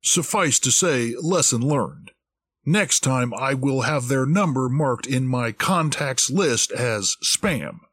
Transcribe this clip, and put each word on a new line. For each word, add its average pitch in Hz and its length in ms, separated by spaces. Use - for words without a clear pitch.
Suffice 175 560
to 131 140
say, 123 500
lesson 151 380
learned. 123 500
Next 180 340
time, 123 340
I 131 220
will 131 280
have 143 260
their 131 180
number 143 420
marked 131 380
in 131 220
my 123 240
contacts 147 760
list 165 440
as 113 500
spam. 131 560